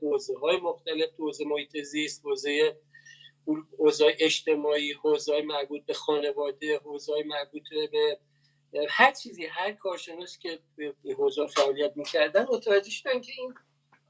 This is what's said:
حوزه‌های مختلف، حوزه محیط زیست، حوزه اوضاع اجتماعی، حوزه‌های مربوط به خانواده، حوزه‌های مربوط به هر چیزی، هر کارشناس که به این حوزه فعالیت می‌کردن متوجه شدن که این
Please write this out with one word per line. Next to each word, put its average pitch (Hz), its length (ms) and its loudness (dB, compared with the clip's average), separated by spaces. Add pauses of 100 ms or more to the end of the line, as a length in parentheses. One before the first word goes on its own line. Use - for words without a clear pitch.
حوزه‌های 156 560 2
مختلف، 160 600 -2
حوزه 151 280 -4
محیط 147 360 -4
زیست، 147 440 -6
حوزه 147 520 0 (1000)
اوضاع 151 420 6
اجتماعی، 147 720 2
حوزه‌های 151 480 0
مربوط 147 440 -6
به 151 80 -4
خانواده، 147 920 -2
حوزه‌های 147 400 -4
مربوط 151 400 -8 (280)
به 151 280 2 (680)
هر 254 220 6
چیزی، 175 340 -10
هر 175 260 -4
کارشناس 180 680 -10
که 165 220 -8 (160)
به 147 180 -8 (100)
این 135 120 -6
حوزه 139 320 0
فعالیت 143 500 0
می‌کردن 151 520 2
متوجه 208 400 2
شدن - 320 -2
که 247 160 -16
این 254 160 -10 (560)